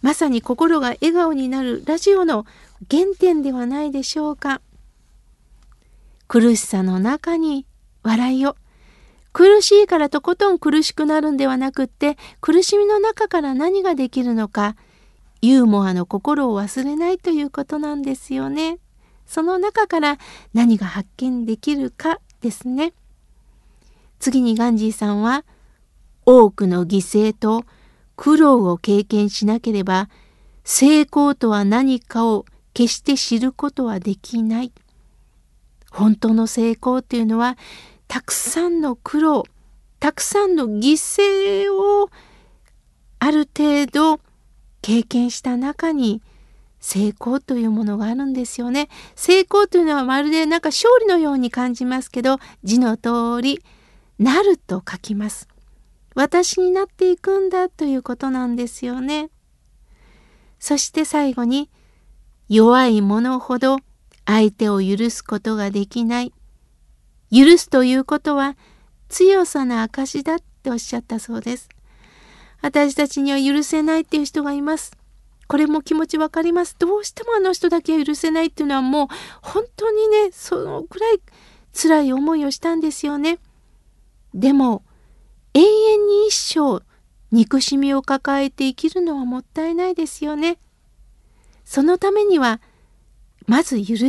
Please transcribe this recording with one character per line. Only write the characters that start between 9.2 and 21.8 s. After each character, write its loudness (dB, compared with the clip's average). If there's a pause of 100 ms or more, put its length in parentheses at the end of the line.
苦 8
し 2
い 8
か 2
ら 0
と -2
こ -2
と 0
ん 2
苦 2
し -4
く -4
な 0
る -2
ん -2
で 0
は -2
な -4
く -2
っ -4
て、 -4 (220)
苦 4
し 0
み 4
の 2
中 0
か -2
ら -4
何 0
が 0
で -2
き -4
る 0
の -2
か、 -4 (640)
ユ 6
ー 6
モ 4
ア -2
の -2
心 -2
を -4
忘 -6
れ -4
な -2
い -2
と -6
い 0
う -4
こ -8
と -8
な -6
ん -8
で -4
す -12
よ -6
ね。 -6 (500)
そ -4
の -2
中 -2
か -2
ら -2 (380)
何 4
が -6
発 -8 (100)
見 -4
で -4
き -4
る -6